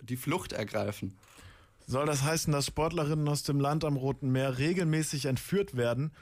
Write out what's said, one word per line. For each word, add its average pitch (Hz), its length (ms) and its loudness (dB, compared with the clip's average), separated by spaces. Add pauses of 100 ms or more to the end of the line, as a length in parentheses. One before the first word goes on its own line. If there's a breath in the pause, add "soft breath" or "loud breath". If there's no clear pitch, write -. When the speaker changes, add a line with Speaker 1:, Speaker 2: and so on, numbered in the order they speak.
Speaker 1:
die 123 140 -6
Flucht 147 360 -2
ergreifen. 104 640 -4 (720 loud breath)
Speaker 2:
Soll 135 200 0
das 139 180 0
heißen, 160 280 2
dass 143 140 2
Sportlerinnen 156 640 0
aus 147 160 0
dem 143 160 2
Land 151 240 2
am 147 120 2
Roten 131 360 0
Meer 131 260 2
regelmäßig 156 680 0
entführt 180 500 0
werden? 123 340 2 (120 loud breath)